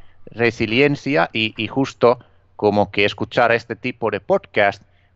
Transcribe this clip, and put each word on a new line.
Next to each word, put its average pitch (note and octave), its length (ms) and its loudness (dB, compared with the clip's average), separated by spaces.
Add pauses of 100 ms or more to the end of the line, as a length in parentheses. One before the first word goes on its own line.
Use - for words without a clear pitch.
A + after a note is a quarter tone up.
(320)
resiliencia C3 1000 0
y, A2 240 -4
y A2 100 -6
justo B2 520 0 (360)
como G#2 340 0
que G2+ 140 -2
escuchar A2 480 0
este A#2 240 -4
tipo A#2 360 -6
de G2+ 100 -6
podcast, A2 600 -2 (340)